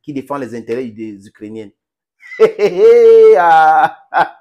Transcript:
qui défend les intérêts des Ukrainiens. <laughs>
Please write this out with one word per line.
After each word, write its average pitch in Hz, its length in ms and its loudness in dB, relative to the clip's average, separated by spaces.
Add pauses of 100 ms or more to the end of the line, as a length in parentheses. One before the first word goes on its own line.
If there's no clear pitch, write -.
qui 151 120 -18
défend 139 240 -12
les 117 180 -14
intérêts 117 320 -10
des 107 400 -18
Ukrainiens. 107 420 -20 (720)
<laughs> - 0 - (2000)